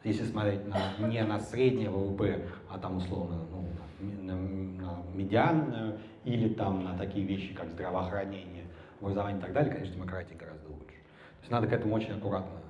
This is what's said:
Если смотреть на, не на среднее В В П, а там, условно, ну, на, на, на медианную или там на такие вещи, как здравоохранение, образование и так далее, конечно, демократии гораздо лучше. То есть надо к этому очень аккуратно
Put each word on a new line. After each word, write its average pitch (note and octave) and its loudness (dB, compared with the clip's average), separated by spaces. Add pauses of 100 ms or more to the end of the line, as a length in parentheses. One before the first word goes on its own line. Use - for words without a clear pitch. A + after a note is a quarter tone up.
Если A2 2
смотреть G#2 2
на, G2 2
не A2+ 2
на G#2 2
среднее A#2 4
В G2 2
В G2 -2
П, F2+ 2 (220)
а F#2+ -6
там, F#2 -2
условно, F2+ -2
ну, F#2 -4 (560)
на, F#2 -2
на, F#2 -2
на F#2 -4 (100)
медианную A2+ 4 (240)
или A#2 4
там F#2+ 0
на F#2 -4
такие G2 0
вещи, F#2+ -2
как E2+ -6
здравоохранение, F2+ -2 (340)
образование G2+ 0
и F#2 -2
так F#2 -4
далее, C#3 4
конечно, F#2 -4
демократии F#2 -6
гораздо D#2 -14
лучше. D2+ -12
То - -20
есть - -8
надо A#2 4
к - 4
этому A2 2
очень G#2+ 0
аккуратно F#2+ -2 (100)